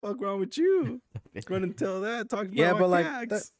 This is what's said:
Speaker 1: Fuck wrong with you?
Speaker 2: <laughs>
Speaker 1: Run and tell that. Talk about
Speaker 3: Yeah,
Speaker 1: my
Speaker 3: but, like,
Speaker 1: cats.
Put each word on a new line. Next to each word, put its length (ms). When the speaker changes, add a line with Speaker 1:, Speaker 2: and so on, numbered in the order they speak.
Speaker 1:
Fuck 160
wrong 220
with 160
you? 440
Speaker 2:
<laughs> 260
Speaker 1:
Run 140
and 140
tell 240
that. 280
Talk 180
about 100
Speaker 3:
Yeah, 160
Speaker 1:
my 60
Speaker 3:
but, 100
like, 160
Speaker 1:
cats. 300